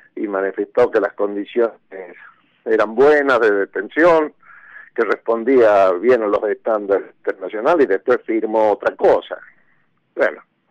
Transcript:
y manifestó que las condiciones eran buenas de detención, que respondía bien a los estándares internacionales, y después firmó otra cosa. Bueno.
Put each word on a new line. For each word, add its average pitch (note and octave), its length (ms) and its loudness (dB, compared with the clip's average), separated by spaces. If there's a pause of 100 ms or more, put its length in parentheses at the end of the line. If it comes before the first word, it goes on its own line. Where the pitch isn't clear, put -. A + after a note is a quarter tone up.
(140)
y A2 140 -8
manifestó G2+ 640 -2
que G#2+ 100 0
las G2 120 -2
condiciones G2+ 640 -4 (880)
eran A2 300 -2
buenas C#3 460 4
de A2+ 100 2
detención, C#3+ 840 0 (640)
que A#2 100 -2
respondía A2 880 2
bien A2+ 300 2
a G#2+ 40 -2
los G2+ 220 -2
estándares G2+ 680 -2
internacionales, A2+ 680 -4
y G#2+ 40 -2
después G#2 360 -2
firmó A2 480 -2
otra - 240 -4
cosa. C3 420 0 (760)
Bueno. A2+ 260 -4 (300)